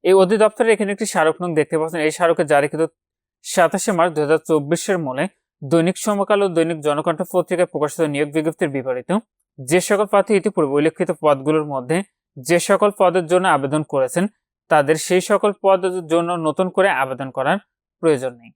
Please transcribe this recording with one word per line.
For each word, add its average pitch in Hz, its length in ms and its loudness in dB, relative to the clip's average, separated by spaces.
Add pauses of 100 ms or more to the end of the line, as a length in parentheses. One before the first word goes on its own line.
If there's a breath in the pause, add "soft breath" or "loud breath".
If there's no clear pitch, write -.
এই 180 180 4
অধিদপ্তরের 214 520 2
এখানে 202 200 -2
একটি 214 180 -6
স্মারক 160 280 0
নং 180 80 -6 (100)
দেখতে 156 200 -2
পাচ্ছেন। 160 280 -4
এই 156 100 0
স্মারকে 165 360 2
জারিকৃত 147 300 0 (600)
সাতাশে 185 540 0
মার্চ 175 160 2
দুই 151 100 -2
হাজার 156 240 2
চব্বিশের 165 580 0
মলে 131 180 -4 (380)
দৈনিক 165 420 2
সমকাল 202 400 0
ও - 20 2 (100)
দৈনিক 165 300 0
জনকণ্ঠ 156 340 -2 (120)
পত্রিকায় 180 400 0
প্রকাশিত 147 280 -4 (140)
নিয়োগ 147 200 -2
বিজ্ঞপ্তির 160 400 -2
বিপরীতে 127 400 -4 (440)
যে 135 200 0 (100)
সকল 208 240 2
প্রার্থী 202 280 2
ইতিপূর্বে 160 380 -2
উল্লেখিত 160 320 0 (120)
পদগুলোর 151 520 0
মধ্যে 135 240 -4 (380)
যে 143 220 0 (100)
সকল 208 220 2 (100)
পদের 180 320 2
জন্য 185 140 2 (100)
আবেদন 143 260 -2 (100)
করেছেন, 143 320 0 (460)
তাদের 151 260 4 (100)
সেই 180 240 2
সকল 208 200 2 (120)
পদের 190 320 2 (180)
জন্য 170 180 0 (160)
নতুন 170 200 0 (100)
করে 196 120 2 (140)
আবেদন 131 340 -6
করার 147 220 0 (440)
প্রয়োজন 131 380 0
নেই। 117 160 -20